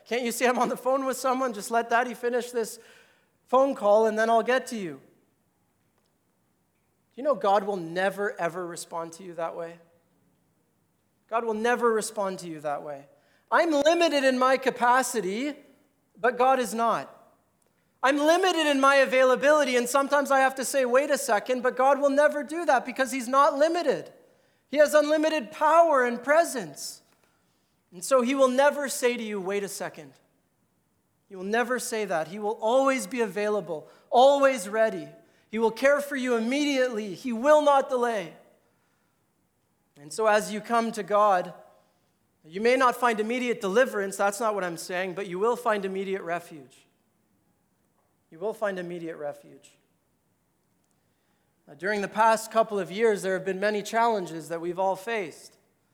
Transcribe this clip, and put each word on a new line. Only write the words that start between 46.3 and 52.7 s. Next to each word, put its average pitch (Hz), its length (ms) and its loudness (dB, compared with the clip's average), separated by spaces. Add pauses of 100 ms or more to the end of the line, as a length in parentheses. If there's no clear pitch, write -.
You 160 80 -20
will 202 140 -6
find 202 260 -4
immediate 170 380 -10
refuge. 143 560 -14 (1900)
Now, 156 80 -20
during 202 280 -4
the 185 60 -6
past 220 440 2
couple 220 260 0